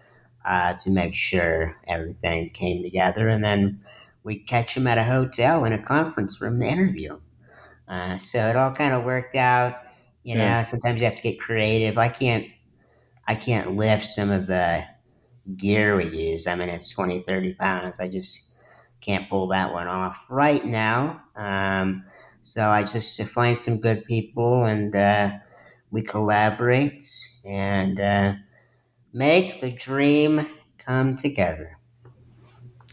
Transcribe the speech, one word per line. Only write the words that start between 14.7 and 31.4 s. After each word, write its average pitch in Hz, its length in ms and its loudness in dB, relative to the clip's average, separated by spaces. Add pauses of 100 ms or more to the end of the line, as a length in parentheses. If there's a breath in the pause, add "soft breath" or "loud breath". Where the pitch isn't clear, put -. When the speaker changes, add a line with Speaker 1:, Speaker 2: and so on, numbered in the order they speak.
Speaker 1:
gear 104 400 4
we 87 100 2
use. 80 400 -4
I 87 100 -2
mean, 90 120 -4
it's 87 220 -8
twenty, 92 300 -4
thirty 92 340 -4
pounds. 180 460 -4
I 185 80 -6
just - 460 -6 (460 loud breath)
can't 98 300 -4
pull 95 180 0
that 95 240 0
one 87 160 -6
off 92 400 -6
right 143 360 2
now. 117 580 0 (140)
Um, 95 680 0 (380 loud breath)
so 107 260 0
I 104 160 4
just 110 400 -4
find 120 340 2
some 113 220 -2
good 110 240 2
people 117 600 0
and, 104 300 0
uh, 101 360 4 (600 soft breath)
we 110 120 -2
collaborate 107 1040 2 (400)
and, 98 560 -2
uh, 101 340 4 (800 soft breath)
make 160 480 2
the 127 80 -4
dream 147 760 2 (320)
come 131 380 0
together. 82 600 -4 (1160 loud breath)